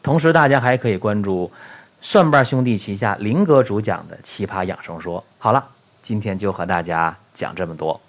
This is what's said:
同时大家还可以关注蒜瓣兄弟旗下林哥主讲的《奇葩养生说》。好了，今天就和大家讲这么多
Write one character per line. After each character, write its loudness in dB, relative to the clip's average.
同 0
时 4
大 6
家 4
还 2
可 -2
以 0
关 -2
注 -2
蒜 4
瓣 6
兄 -2
弟 2
旗 -6
下 -2
林 0
哥 6
主 -2
讲 -6
的 -18
《奇 -8
葩 -6
养 -6
生 -14
说》。 -8
好 0
了， 2
今 -6
天 -6
就 -4
和 -6
大 0
家 -2
讲 -10
这 -6
么 -12
多 -6